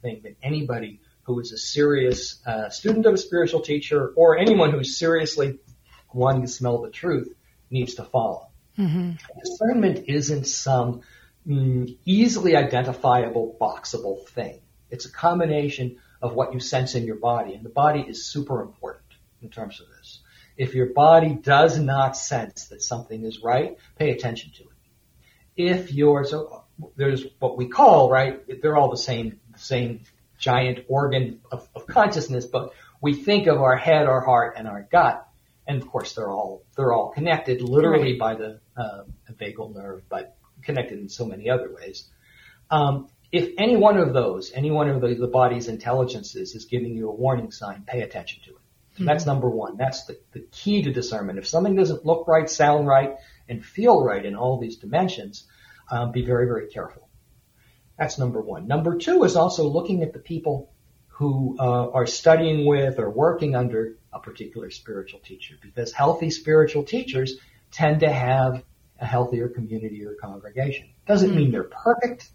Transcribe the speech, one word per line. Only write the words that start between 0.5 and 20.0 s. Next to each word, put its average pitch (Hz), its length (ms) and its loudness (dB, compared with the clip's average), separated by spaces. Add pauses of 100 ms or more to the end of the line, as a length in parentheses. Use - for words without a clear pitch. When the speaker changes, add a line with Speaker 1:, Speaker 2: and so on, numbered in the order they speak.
Speaker 1:
who 120 160 -4
is 120 120 -12
a - 60 -14
serious, 139 880 0
uh, 110 220 -6
student 220 380 0
of 196 80 6
a 190 40 0
spiritual 170 420 0
teacher 147 560 -2
or 160 220 8
anyone 185 340 6
who's 135 260 -4
seriously 156 600 0 (540)
wanting 131 300 2
to 123 60 -4
smell 120 340 -2
the - 80 -10
truth - 420 -4 (380)
needs 123 240 -4
to 113 100 -12
follow. 110 440 -2 (300)
Speaker 2:
Mm-hmm. 180 340 0 (300)
Speaker 1:
Discernment 226 640 0
isn't 143 380 -2
some, 123 560 -2 (440)
mm, 131 580 0
easily 190 520 4
identifiable, 123 1040 0
boxable 104 680 -6
thing. 107 320 -10 (300)
It's 123 160 -12
a - 60 -20
combination 147 840 -2 (220)
of 117 140 -6
what 127 180 -2
you 127 80 -6
sense 131 340 -4
in 120 100 -4
your 110 120 -6
body, 113 380 -2
and 110 100 -18
the 113 60 -14
body 147 360 2
is - 200 -12
super 139 340 -6
important - 440 -14 (360)
in 123 80 -18
terms 110 320 -16
of - 80 -20
this. - 320 -20 (360)